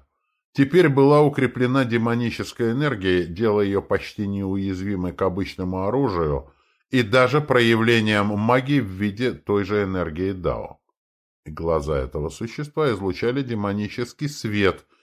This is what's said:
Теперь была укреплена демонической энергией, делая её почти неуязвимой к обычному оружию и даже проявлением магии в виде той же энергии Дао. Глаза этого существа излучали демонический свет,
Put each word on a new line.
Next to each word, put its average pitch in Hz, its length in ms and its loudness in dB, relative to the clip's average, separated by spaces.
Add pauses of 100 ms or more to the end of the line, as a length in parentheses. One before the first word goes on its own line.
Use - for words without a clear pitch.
(520)
Теперь 156 360 4
была 143 340 6
укреплена 131 600 2
демонической 117 880 -2
энергией, 95 540 0
делая 104 400 0
её 98 160 0
почти - 440 -4
неуязвимой 95 840 -4
к - 100 -6
обычному 92 640 -2
оружию 90 640 -2 (400)
и 131 120 2
даже 127 380 4
проявлением 113 840 4
магии 123 540 0
в 110 60 -4
виде 101 460 -4
той 101 320 -2
же 104 180 0
энергии 92 500 -2
Дао. 76 460 -6 (640)
Глаза 78 540 -2
этого 73 300 -4
существа 143 640 -4
излучали 104 500 -4
демонический 107 840 -6
свет, 104 580 0 (160)